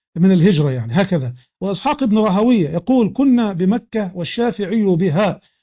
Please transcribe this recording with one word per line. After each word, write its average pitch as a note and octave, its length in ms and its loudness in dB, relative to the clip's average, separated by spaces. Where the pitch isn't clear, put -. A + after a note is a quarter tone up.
من F#3 160 4
الهجرة، D#3+ 380 2
يعني A#2 220 -6
هكذا. D#3+ 420 -2
وإسحاق C4+ 440 -4
بن G#3+ 140 2
راهويه G#3+ 500 2
يقول: F#3+ 440 0
"كنا A#3+ 400 2
بمكة F#3+ 640 -2
والشافعي G3+ 680 -4
بها F3+ 560 0